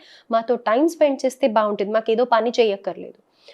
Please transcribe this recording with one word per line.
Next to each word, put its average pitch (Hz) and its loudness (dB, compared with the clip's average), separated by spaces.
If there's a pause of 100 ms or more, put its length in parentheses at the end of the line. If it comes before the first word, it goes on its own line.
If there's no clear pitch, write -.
(300)
మాతో 226 -2
టైమ్ 240 0
స్పెండ్ 285 0
చేస్తే 262 -2
బాగుంటుంది, 208 0
మాకు 220 0
ఏదో 226 2
పని 233 0
చేయక్కర్లేదు. 196 -2 (320)